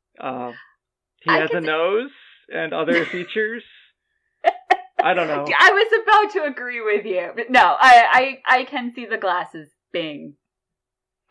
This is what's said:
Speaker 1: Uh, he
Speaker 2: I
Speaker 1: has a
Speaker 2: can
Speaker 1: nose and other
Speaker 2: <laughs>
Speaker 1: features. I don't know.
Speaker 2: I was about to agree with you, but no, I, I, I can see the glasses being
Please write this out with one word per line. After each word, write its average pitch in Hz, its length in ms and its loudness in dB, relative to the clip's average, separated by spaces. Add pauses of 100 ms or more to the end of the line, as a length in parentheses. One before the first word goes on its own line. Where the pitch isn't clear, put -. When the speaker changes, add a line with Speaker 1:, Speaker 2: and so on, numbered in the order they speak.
(200)
Speaker 1:
Uh, 123 320 -10 (720)
he - 80 -4
Speaker 2:
I 156 80 2
Speaker 1:
has 156 120 -2
a 160 40 -4
Speaker 2:
can 170 100 -4
Speaker 1:
nose 185 460 -2 (420)
and 165 220 -8
other 165 300 -2
Speaker 2:
<laughs> - 20 -8
Speaker 1:
features. 214 560 -8 (1400)
I 180 120 2
don't 175 140 -2
know. 143 180 -4 (120)
Speaker 2:
I 381 120 8
was 440 320 0
about 415 320 2
to 349 180 -4
agree 240 300 -10
with 208 240 -2
you, 180 280 -4
but 226 160 -8
no, 240 280 4
I, 254 680 6
I, 254 120 4
I 262 60 -2
can 247 300 -8
see 240 120 -12
the 214 100 -6
glasses 175 520 -6 (240)
being 156 420 -8 (960)